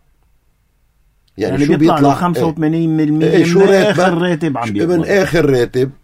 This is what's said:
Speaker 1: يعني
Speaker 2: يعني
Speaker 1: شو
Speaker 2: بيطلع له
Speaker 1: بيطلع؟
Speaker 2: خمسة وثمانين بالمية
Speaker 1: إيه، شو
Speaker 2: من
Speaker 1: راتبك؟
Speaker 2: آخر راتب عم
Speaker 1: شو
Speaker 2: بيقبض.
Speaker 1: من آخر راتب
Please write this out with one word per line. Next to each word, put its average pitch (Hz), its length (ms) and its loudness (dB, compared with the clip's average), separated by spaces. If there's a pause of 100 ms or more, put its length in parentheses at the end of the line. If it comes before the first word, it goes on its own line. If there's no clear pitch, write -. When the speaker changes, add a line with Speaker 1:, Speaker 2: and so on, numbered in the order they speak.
(1400)
Speaker 1:
يعني 95 160 -4
Speaker 2:
يعني 143 120 0
Speaker 1:
شو 175 100 2
Speaker 2:
بيطلع 160 180 2
له 151 60 0
Speaker 1:
بيطلع؟ 139 140 4
Speaker 2:
خمسة 175 320 -2
وثمانين 160 500 -2
بالمية 156 340 0
Speaker 1:
إيه، 170 140 2
شو 170 140 0
Speaker 2:
من 196 60 6
Speaker 1:
راتبك؟ 196 360 2
Speaker 2:
آخر 175 180 0
راتب 165 400 -2
عم 117 80 -6
Speaker 1:
شو 107 60 -6
Speaker 2:
بيقبض. 165 200 -2
Speaker 1:
من 170 120 0
آخر 170 460 0
راتب 127 400 0 (140)